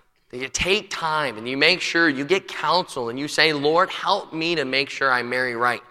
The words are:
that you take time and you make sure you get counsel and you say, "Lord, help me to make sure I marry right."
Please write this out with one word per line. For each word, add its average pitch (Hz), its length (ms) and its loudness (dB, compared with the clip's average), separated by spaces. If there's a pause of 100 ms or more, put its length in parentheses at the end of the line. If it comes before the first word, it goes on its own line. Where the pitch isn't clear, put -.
(300)
that 123 80 -10
you 127 100 -8
take 196 420 -2
time 151 460 -2
and 110 100 -10
you 131 100 -4
make 160 260 2
sure 165 260 2
you 139 160 -2
get 180 240 0
counsel 151 600 -2
and 123 80 -8
you 147 100 -6
say, 156 240 4
"Lord, 156 380 2
help 180 420 -2
me 160 220 -2
to 151 100 0
make 131 260 0
sure 135 220 0
I 123 100 2
marry 123 320 -2
right." 117 360 0